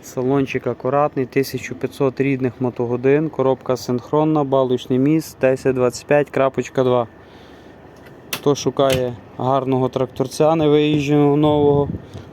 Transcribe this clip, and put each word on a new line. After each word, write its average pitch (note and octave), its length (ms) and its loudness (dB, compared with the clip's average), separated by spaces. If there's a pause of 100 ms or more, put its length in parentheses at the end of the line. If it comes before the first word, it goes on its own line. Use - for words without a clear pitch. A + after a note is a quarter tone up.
Салончик C3 640 -2
акуратний, C3+ 580 -2
тисячу C3 500 -4
п'ятсот C3 460 -2
рідних C3 380 0
мотогодин, B2+ 680 0
коробка C3 480 0
синхронна, D3+ 680 0
балочний C3 560 0
міст, D3+ 420 0
десять C3 340 2
двадцять B2 320 -2
п'ять D3 220 2
крапочка C3+ 540 -2
два. B2 240 2 (1300)
Хто C#3 200 0
шукає C3 580 -2 (240)
гарного C3 520 0
тракторця, C3 680 -2
невиїждженого D3 840 2
нового, D3 520 2 (440)